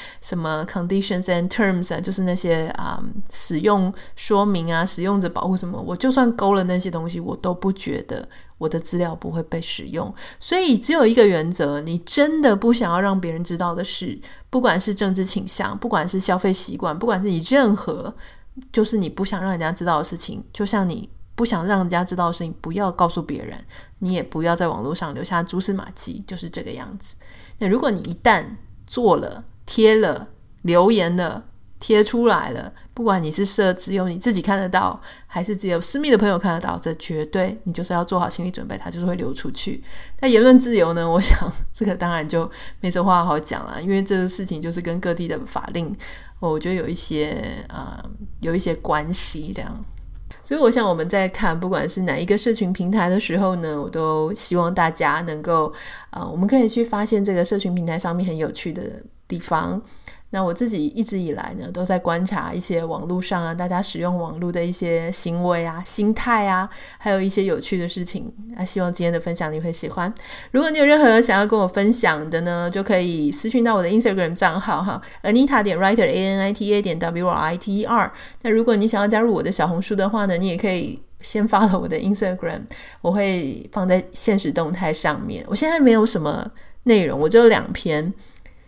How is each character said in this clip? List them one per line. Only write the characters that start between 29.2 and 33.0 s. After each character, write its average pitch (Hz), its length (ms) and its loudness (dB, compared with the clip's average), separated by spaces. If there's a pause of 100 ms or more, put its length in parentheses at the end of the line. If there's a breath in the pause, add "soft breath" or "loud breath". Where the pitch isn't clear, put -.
贴 220 300 6
了、 190 320 0 (340)
留 175 300 6
言 175 240 2
了、 180 300 -2 (340)
贴 208 240 4
出 233 240 2
来 190 240 2
了， - 200 -10 (220 soft breath)
不 240 100 -6